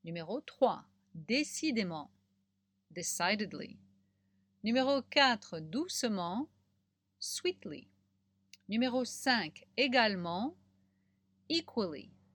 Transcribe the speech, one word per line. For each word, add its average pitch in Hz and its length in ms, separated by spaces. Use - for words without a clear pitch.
Numéro 170 380
trois, - 440
décidément, 220 960
decidedly. 175 880
Numéro 254 400
quatre, 247 560
doucement, 208 880
sweetly. - 720
Numéro 247 380
cinq, 226 600
également, 220 800
equally. 208 600